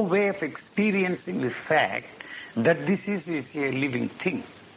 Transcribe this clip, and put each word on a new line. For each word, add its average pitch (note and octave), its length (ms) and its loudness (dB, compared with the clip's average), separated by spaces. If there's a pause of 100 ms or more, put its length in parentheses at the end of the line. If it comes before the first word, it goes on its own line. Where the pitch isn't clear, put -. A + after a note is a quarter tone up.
way G3+ 260 4
of G3 160 -2
experiencing F#3 960 0
the B2+ 100 0
fact A#2 560 0 (500)
that D3+ 280 4
this F#3+ 220 0
is, G3+ 200 -2
you D#3+ 140 -2
see, C#3+ 240 -4
a C3+ 60 0
living B2+ 380 -2
thing. - 340 -4 (320)